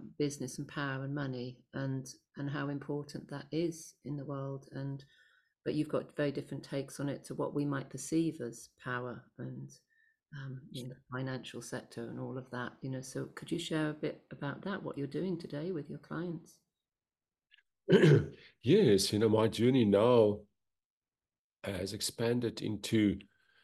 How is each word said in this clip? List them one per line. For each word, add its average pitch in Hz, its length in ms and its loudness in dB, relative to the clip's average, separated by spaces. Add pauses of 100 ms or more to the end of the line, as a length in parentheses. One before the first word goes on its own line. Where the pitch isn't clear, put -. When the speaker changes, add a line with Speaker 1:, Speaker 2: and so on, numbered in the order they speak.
(180)
Speaker 1:
business 139 400 -2
and 143 100 -6
power 135 340 -4
and 139 120 -4
money 127 440 -6 (160)
and, 135 320 -2 (300)
and 143 120 -6
how 143 200 -4
important 143 640 -6
that 143 200 -10
is 165 440 -4 (100)
in 147 120 -6
the 139 80 -8
world. 139 460 -8
And, 139 340 -8 (600)
but - 100 -2
you've 151 140 0
got - 280 -4
very 147 140 0
different 139 320 -6
takes 139 380 -6
on 143 80 -2
it - 160 -6
to 131 100 -10
what - 200 -2
we 143 100 0
might 135 260 -2
perceive 160 500 -2
as 117 280 -10 (140)
power 123 420 -6 (140)
and, 131 300 -10 (680)
um, 131 240 -10 (100)
you 123 140 -10
know, 131 60 -10
the - 260 -12
financial 127 460 -8
sector 117 400 -10
and 117 180 -8
all 127 180 -8
of 127 120 -12
that, 123 220 -8 (100)
you 135 80 -6
know. 131 100 -6
So 135 340 -8
could - 160 -12
you 170 80 0
share 156 320 -2
a 151 40 -4
bit - 360 -8
about 139 320 -8
that, 190 200 -6
what - 140 -8
you're 139 120 -4
doing 160 300 -2
today 165 340 -6
with 147 160 -6
your 147 100 -8
clients? 165 600 -8 (1300)
Speaker 2:
<clears throat> 151 380 10 (360)
Yes, 123 480 6
you 104 60 4
know, 110 100 6
my 107 200 6
journey 120 360 6
now 104 540 8 (1300)
has 95 300 -4
expanded 117 680 -2
into, 104 560 2 (460)